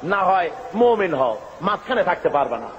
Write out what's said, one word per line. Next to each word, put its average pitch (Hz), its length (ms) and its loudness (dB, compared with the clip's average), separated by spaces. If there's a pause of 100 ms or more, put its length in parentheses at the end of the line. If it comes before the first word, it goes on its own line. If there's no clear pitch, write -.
না 196 140 2
হয় 185 320 2 (260)
মুমিন 214 380 4
হও, 123 240 0 (240)
মাঝখানে 202 420 0
থাকতে 175 260 0
পারবে 131 280 0
না 113 100 -10 (120)